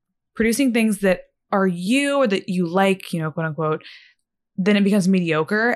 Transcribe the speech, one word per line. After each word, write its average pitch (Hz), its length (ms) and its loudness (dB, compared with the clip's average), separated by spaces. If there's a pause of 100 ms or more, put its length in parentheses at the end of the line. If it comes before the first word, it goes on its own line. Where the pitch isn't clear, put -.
(360)
producing 233 380 0
things 220 260 0
that 185 220 0 (320)
are 196 140 2
you 247 500 0
or 269 100 2
that 190 220 -2
you 180 180 -2
like, 190 460 0
you 165 80 -4
know, 156 100 -4
quote 160 140 -6
unquote, 156 360 -4 (760)
then 202 180 2
it 202 80 2
becomes 196 240 2
mediocre. 185 680 0